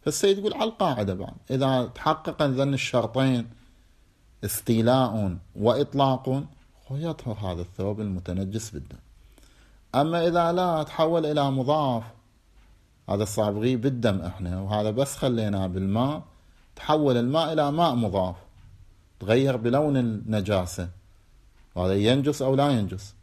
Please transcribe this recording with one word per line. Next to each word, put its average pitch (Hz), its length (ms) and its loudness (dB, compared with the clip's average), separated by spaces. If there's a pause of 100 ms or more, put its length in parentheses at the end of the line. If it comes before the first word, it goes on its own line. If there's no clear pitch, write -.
فالسيد 196 360 2
يقول 202 160 -2
على 214 100 0
القاعدة 131 500 0
بعد، 95 200 -10 (160)
إذا 131 440 2
تحقق 156 480 -2
ذن 139 320 0
الشرطين، 123 760 0 (960)
استيلاء 113 920 2 (200)
وإطلاق، 135 880 2 (460)
يطهر 123 600 -6
هذا 85 80 -6
الثوب 101 400 -6
المتنجس 95 720 -6
بالدم. - 280 -14 (960)
أما 165 340 2
إذا 170 240 2
لا، 175 300 0
تحول 160 440 0
إلى 147 240 2
مضاف، 135 520 0 (1040)
هذا 101 140 2
الصابغي 107 540 0
بالدم 113 440 0
إحنا، 92 400 -6
وهذا 104 300 0
بس 131 260 -2
خليناه 107 500 0
بالماء، 104 560 -2 (540)
تحول 147 400 2
الماء 147 360 0
إلى 147 200 0
ماء 160 220 2
مضاف، 95 420 0 (840)
تغير 127 360 2
بلون 135 400 2
النجاسة، 104 920 -2 (840)
وهذا 92 200 0
ينجس 135 480 2
أو 135 120 2
لا 139 140 4
ينجس؟ 98 540 -2